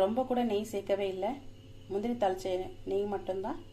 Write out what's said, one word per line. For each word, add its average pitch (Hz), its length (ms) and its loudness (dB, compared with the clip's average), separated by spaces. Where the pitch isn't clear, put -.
ரொம்ப 220 180 6
கூட 247 200 4
நெய் 208 220 2
சேர்க்கவே 196 420 0
இல்லை. 190 160 0
முந்திரி 208 300 0
தாளிச்ச 185 320 2
நெய் 196 140 2
மட்டும்தான். 196 460 -2